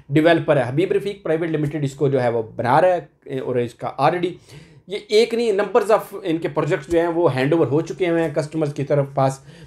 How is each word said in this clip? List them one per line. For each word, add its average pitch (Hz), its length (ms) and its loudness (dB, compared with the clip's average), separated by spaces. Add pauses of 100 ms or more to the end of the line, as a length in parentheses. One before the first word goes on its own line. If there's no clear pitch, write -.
(120)
डेवलपर 156 460 4
है, 123 80 0
हबीब 170 280 -2
रफ़ीक 202 300 -4
प्राइवेट 160 260 -2
लिमिटेड 151 340 -4
इसको 135 260 -2
जो 135 100 2
है 120 120 0
वो 117 120 -2
बना 117 360 0
रहा 185 120 4
है, 165 180 -4 (200)
ए, 135 100 -6
और 127 200 -2
इसका 120 380 -6
already 170 340 0 (580)
ये - 220 -10
एक 233 240 4
नहीं, 226 180 0
numbers 196 340 2
of 202 360 0
इनके 165 240 -2
प्रोजेक्ट्स 147 420 -2
जो 170 100 2
हैं 170 80 2
वो 170 200 2
हैंडओवर 143 400 2
हो 143 140 0
चुके 180 260 -4
हुए 170 140 2
हैं 156 120 -2
कस्टमर्स 151 400 -4
की 139 100 -4
तरफ 139 340 0
पास। 135 280 0 (220)